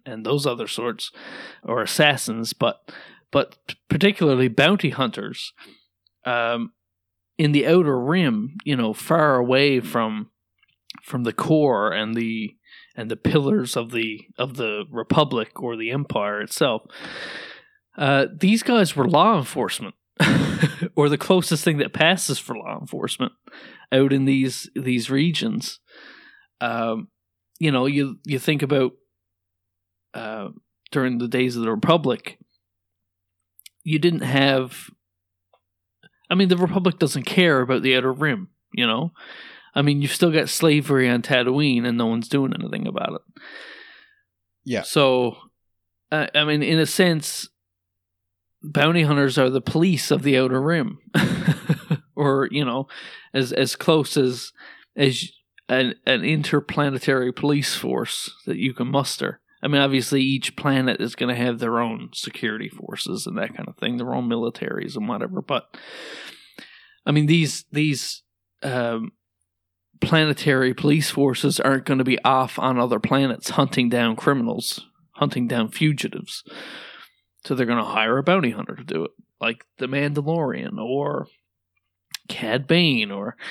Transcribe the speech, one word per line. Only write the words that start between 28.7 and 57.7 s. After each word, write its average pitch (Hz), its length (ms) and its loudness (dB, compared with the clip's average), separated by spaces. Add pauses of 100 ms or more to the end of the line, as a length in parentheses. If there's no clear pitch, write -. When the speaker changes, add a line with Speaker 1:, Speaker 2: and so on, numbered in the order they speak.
Speaker 1:
uh, 110 360 -10 (420)
during 127 260 0
the 120 100 -4
days 123 280 0
of 117 80 -2
the 113 80 0
Republic, 131 640 0 (1500)
you 156 160 0
didn't 165 220 2
have, 135 680 0 (1400)
I 175 60 0
mean, 190 140 4
the 180 80 4
Republic 180 420 2
doesn't 139 240 0
care 160 380 2
about 127 200 0
the 131 140 2
Outer 131 180 0
Rim, 135 360 -4 (240)
you 123 120 0
know? 120 260 -2 (640)
I 143 60 2
mean, 143 200 2
you've 143 120 -2
still 175 180 2
got 156 180 2
slavery 147 600 2
on 120 120 0
Tatooine 127 640 2
and 120 120 -2
no 117 100 2
one's 113 200 -2
doing 139 260 0
anything - 340 -6
about - 260 -4
it. - 280 -16 (1200)
Speaker 2:
Yeah. 117 160 -2
Speaker 1:
So, 127 560 2 (720)
uh, 151 220 0
I 147 100 2
mean, 151 200 2
in 160 160 2
a 160 60 4
sense, - 640 0 (1120)
bounty 151 400 4
hunters 143 340 2
are 131 120 4
the 131 120 0
police 165 500 2
of 135 120 2
the 135 140 4
Outer 131 240 2
Rim. 147 380 -2 (160)
<laughs> - 140 2 (880)
Or, 135 320 2
you 143 140 0
know, 127 240 -4 (440)
as, 131 200 0
as - 240 0
close 156 400 2
as, 127 340 0 (420)
as 131 380 0 (380)
an, 127 260 0 (100)
an 123 200 2
interplanetary 139 1080 0
police 147 440 0